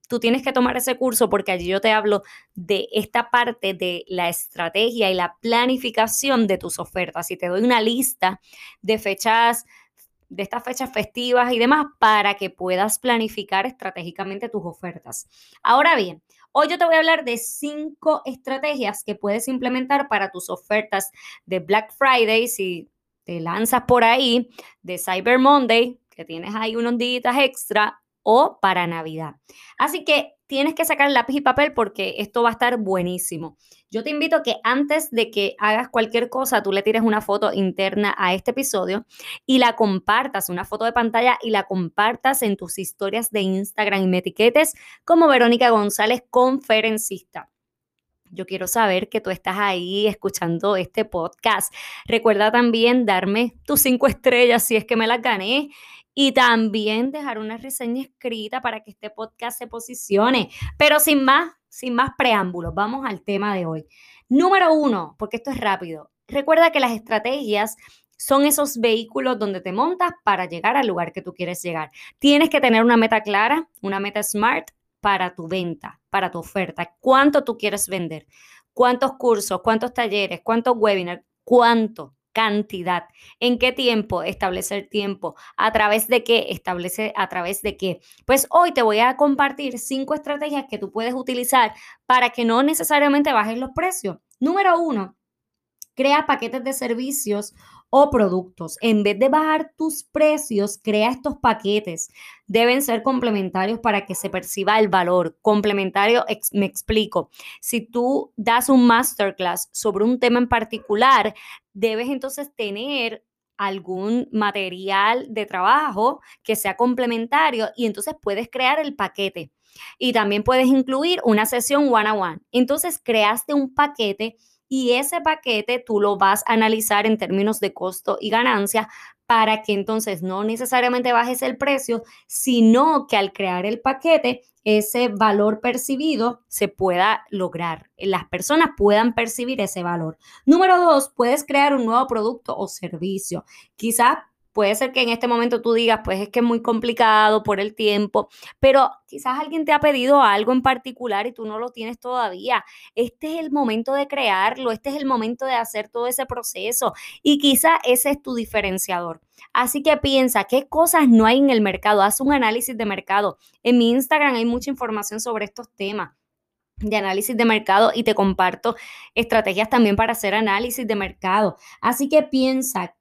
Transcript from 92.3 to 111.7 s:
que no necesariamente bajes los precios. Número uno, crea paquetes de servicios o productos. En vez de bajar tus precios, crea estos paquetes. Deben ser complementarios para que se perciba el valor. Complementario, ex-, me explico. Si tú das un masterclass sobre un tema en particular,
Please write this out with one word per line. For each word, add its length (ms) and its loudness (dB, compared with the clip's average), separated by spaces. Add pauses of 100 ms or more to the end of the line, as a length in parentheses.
que 160 -2
no 160 4
necesariamente 720 2
bajes 240 0
los 160 -8
precios. 420 -4 (240)
Número 380 2
uno, 360 -4 (800)
crea 300 2
paquetes 400 -4
de 80 -4
servicios 800 -6 (380)
o 180 6
productos. 720 -2
En 220 2
vez 160 0
de 100 2
bajar 480 0
tus 260 -6
precios, 800 -2
crea 280 0
estos 260 -6
paquetes. 720 -2 (380)
Deben 340 2
ser 220 -2
complementarios 800 -2
para 260 0
que 80 -10
se 160 -8
perciba 480 -2
el 100 4
valor. 540 2
Complementario, 840 2
ex-, 280 -8
me 100 0
explico. 640 -2 (320)
Si 220 -4
tú 540 -2
das 340 0
un 160 6
masterclass 840 0
sobre 320 -2
un 140 0
tema 200 2
en 100 0
particular, 880 2 (400)